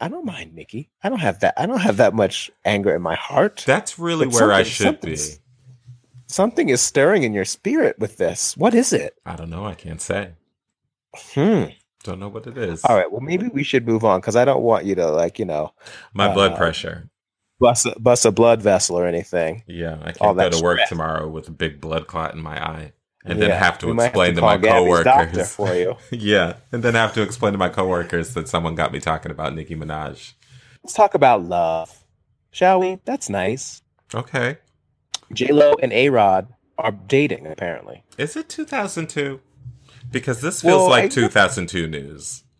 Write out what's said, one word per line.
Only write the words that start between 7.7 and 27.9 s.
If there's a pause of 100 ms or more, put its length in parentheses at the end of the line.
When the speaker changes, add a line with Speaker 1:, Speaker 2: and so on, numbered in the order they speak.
Speaker 1:
with
this.
What
is
it? (120)
Speaker 2:
I
don't
know.
I
can't
say. (1000)
Speaker 1:
Hmm. (400)
Speaker 2:
Don't
know
what
it
is.
Speaker 1:
All
right.
Well,
maybe
we
should
move
on
'cause
I
don't
want
you
to,
like,
you
know, (400)
Speaker 2:
My
blood
Speaker 1:
uh,
Speaker 2:
pressure. (500)
Speaker 1:
bust
a,
bust
a
blood
vessel
or
anything.
Speaker 2:
Yeah,
I
Speaker 1:
All
Speaker 2:
can't
go
Speaker 1:
that
Speaker 2:
to
work
Speaker 1:
stress.
Speaker 2:
tomorrow
with
a
big
blood
clot
in
my
eye. (320)
And
then
Speaker 1:
Yeah,
Speaker 2:
have
to
Speaker 1:
we
might
have
Speaker 2:
explain
Speaker 1:
to
Speaker 2:
to
my
Speaker 1:
call
Gabby's
Speaker 2:
coworkers.
Speaker 1:
doctor
for
you.
Speaker 2:
<laughs>
Yeah, (160)
and
then
have
to
explain
to
my
coworkers